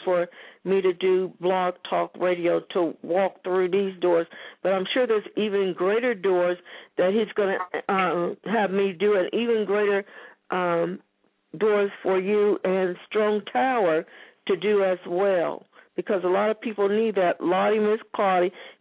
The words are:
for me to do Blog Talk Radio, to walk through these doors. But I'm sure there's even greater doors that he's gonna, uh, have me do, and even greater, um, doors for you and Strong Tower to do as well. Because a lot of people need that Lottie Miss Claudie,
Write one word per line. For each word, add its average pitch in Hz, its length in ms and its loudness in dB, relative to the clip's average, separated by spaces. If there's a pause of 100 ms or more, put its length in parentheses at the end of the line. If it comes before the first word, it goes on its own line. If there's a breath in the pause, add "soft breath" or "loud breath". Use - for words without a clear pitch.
for 175 240 0 (340 loud breath)
me 196 180 2
to 185 120 2
do 185 480 2
Blog 180 340 0 (160)
Talk 170 260 -2
Radio, 175 440 0 (140)
to 175 280 0
walk 185 400 -2
through 185 280 0
these 190 280 -2
doors. 170 300 2 (340 loud breath)
But 185 100 0
I'm 190 220 -2
sure 254 100 2
there's 220 220 0 (100)
even 196 360 0
greater 226 420 0
doors 180 420 0 (400 loud breath)
that 180 160 2
he's 214 200 0
gonna, 196 260 0 (300)
uh, 175 560 0
have 196 260 0
me 196 220 0
do, 202 240 2
and 180 180 0
even 226 300 0
greater, 202 400 0 (480 loud breath)
um, 175 500 -2 (560)
doors 202 320 2 (140)
for 190 160 0
you 208 420 2
and 185 340 0 (100)
Strong 214 400 0
Tower 226 600 0 (400 loud breath)
to 196 100 0
do 196 280 2
as 185 220 -2
well. 175 600 -2 (300 soft breath)
Because 190 280 -2
a 185 40 0
lot 202 220 2
of 214 100 -4
people 202 280 -2
need 214 260 0
that 185 260 2
Lottie 196 380 2
Miss 214 220 2 (140)
Claudie, 185 380 2 (280 loud breath)